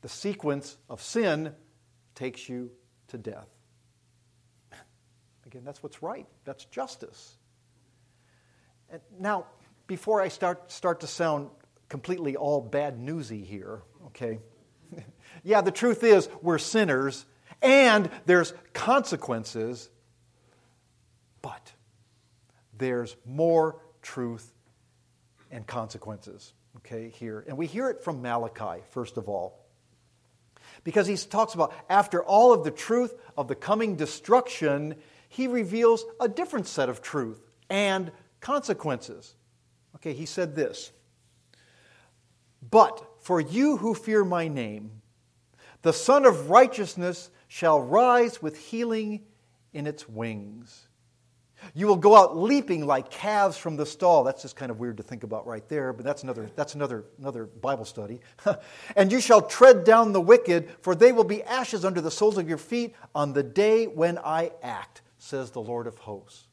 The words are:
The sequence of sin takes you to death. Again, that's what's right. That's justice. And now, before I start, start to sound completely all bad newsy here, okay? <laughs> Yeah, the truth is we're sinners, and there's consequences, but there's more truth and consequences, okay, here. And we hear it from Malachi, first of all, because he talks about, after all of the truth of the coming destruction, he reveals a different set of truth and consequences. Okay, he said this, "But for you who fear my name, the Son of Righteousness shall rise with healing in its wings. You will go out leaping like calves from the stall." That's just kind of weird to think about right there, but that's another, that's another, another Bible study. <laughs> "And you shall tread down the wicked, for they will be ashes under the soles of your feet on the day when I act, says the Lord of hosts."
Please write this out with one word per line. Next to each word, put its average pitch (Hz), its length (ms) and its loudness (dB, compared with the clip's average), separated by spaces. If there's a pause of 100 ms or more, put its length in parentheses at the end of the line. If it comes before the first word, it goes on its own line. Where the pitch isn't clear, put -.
The - 60 -18
sequence 147 680 -8 (120)
of 117 140 -18
sin 160 520 -4 (600)
takes 127 340 -12
you 123 220 -12 (380)
to 127 100 -18
death. 107 300 -16 (2000)
Again, 123 180 -20
that's 143 180 -18
what's 147 200 -16
right. 196 240 -10 (180)
That's 135 200 -18
justice. - 720 -16 (1500)
And 165 100 -20 (180)
now, 196 280 -4 (400)
before 202 340 -2
I 185 80 -2
start, - 440 -6
start 170 280 -4
to 156 60 -14
sound 151 440 -4 (380)
completely 147 480 -8
all 147 240 -2
bad 131 380 -6
newsy 120 440 -10
here, 98 400 -14 (240)
okay? 113 340 -10 (540)
<laughs> 160 80 -18 (420)
Yeah, 196 180 2
the 185 80 0
truth 233 340 -2
is 208 240 6 (140)
we're 165 160 0
sinners, 139 680 -2 (380)
and 254 480 6 (160)
there's 175 260 4 (220)
consequences, 117 1120 -4 (1500)
but - 320 -18 (1040)
there's 123 480 -6
more 160 560 0 (220)
truth 117 500 -12 (1000)
and 113 160 -18
consequences, 107 840 -14 (240)
okay, 113 320 -16
here. 110 400 -14
And 135 80 -12
we 165 100 -8
hear 233 220 -6
it - 160 -10
from 143 180 -8
Malachi, 113 680 -8
first 123 260 -12
of 101 120 -10
all, 92 380 -10 (1160)
because 175 220 0
he 196 100 -4
talks 214 380 -4
about, - 200 -2 (140)
after 196 340 2
all 226 300 6
of 170 120 2
the 151 60 -2
truth 233 440 -4 (220)
of 135 120 -6
the 135 60 -6
coming 214 420 -4
destruction, 151 1000 -2 (320)
he 262 180 -6
reveals 226 580 0 (160)
a 247 80 -2
different 262 380 -6
set 131 220 -4
of 117 140 -8
truth 113 380 -8 (300)
and 190 420 -2 (280)
consequences. 151 920 -6 (640)
Okay, 156 160 -10
he 147 140 -10
said 170 280 -6
this, - 380 -6 (1700)
"But 202 420 4 (160)
for 180 200 0
you 233 360 -2
who 214 180 -4
fear 214 300 0
my 175 240 -4
name, 107 540 -10 (800)
the 160 100 2
Son 269 340 4
of 151 240 4
Righteousness 185 800 2 (180)
shall 156 320 2
rise 233 600 2
with 151 160 -8
healing 220 720 -8 (460)
in 147 140 -8
its 151 220 -10
wings. 110 800 -12 (840)
You 180 120 -2
will 202 100 6
go 202 200 10
out 185 200 10
leaping 185 500 0
like 135 240 0
calves 202 460 0
from 160 200 -8
the 147 100 -4
stall." 160 380 4
That's 135 180 -4
just 131 140 -16
kind 131 140 -10
of 110 80 -10
weird 120 180 -8
to 110 60 -14
think 113 200 -14
about 107 240 -10
right 110 220 -12
there, 135 240 -4
but 113 120 -12
that's 143 180 -6
another, 113 340 -10
that's 147 180 -6
another, 123 300 -6 (140)
another 120 280 -10
Bible 120 380 -6
study. 110 360 -14 (240)
<laughs> - 520 -6
"And 196 160 4
you 254 80 2
shall 226 220 8
tread 240 420 8
down 226 280 6
the 190 80 2
wicked, 175 500 6 (100)
for 185 140 -2
they 233 180 8
will 226 120 4
be 208 180 -4
ashes 226 420 -4
under 180 160 -2
the 160 100 -4
soles 208 280 2
of 165 100 -4
your 160 100 -4
feet 233 360 -6 (200)
on 147 180 -2
the 139 100 0
day 214 440 2
when 170 320 -2
I 160 340 -4 (100)
act, 110 400 -12 (160)
says 131 320 -10
the 123 100 -12
Lord 117 260 -8
of 113 120 -14
hosts." - 540 -18